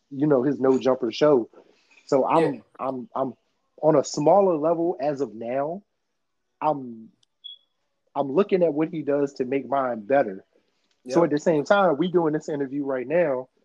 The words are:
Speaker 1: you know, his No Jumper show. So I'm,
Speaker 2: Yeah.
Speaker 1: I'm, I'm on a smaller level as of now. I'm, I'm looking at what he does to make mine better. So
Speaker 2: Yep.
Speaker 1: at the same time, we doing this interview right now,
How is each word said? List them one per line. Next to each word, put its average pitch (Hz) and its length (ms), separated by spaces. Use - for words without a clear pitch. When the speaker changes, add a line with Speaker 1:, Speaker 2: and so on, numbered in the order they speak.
Speaker 1:
you 143 160
know, 139 160
his 135 180
No 131 180
Jumper 123 340
show. 143 360
So 135 200
I'm, 151 160
Speaker 2:
Yeah. 113 60
Speaker 1:
I'm, 127 340
I'm 135 200
on 156 160
a 131 80
smaller 175 520
level 170 440
as 139 200
of 113 140
now. 139 480
I'm, 123 480
I'm 139 180
looking 185 300
at 160 100
what 156 180
he 156 120
does 143 320
to 135 100
make 127 240
mine 127 320
better. 104 440
So 135 120
Speaker 2:
Yep. 170 40
Speaker 1:
at 156 60
the 147 80
same 151 260
time, 139 320
we 170 140
doing 165 220
this 156 160
interview 143 360
right 131 220
now, 139 420